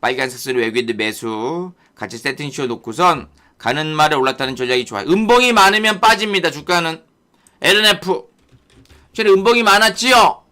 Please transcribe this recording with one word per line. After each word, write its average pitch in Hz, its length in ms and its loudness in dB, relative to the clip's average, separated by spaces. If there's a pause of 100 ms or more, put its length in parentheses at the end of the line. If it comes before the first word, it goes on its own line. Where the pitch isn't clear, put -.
빨간색 127 400 -4
선이 131 180 -4
외국인들 113 360 -2
매수 113 760 -6 (220)
같이 107 240 -14
세팅 139 320 -8
씌워 139 160 -8
놓고선 120 640 -2 (300)
가는 143 280 -4
말에 151 300 0
올라타는 131 400 -2
전략이 127 280 -2
좋아요. 104 240 -8
음봉이 233 440 2
많으면 208 480 2
빠집니다. 208 500 0
주가는 160 520 -4 (600)
엘엔에프. 190 600 0 (920)
최근에 196 220 2
음봉이 233 280 4
많았지요? 220 880 4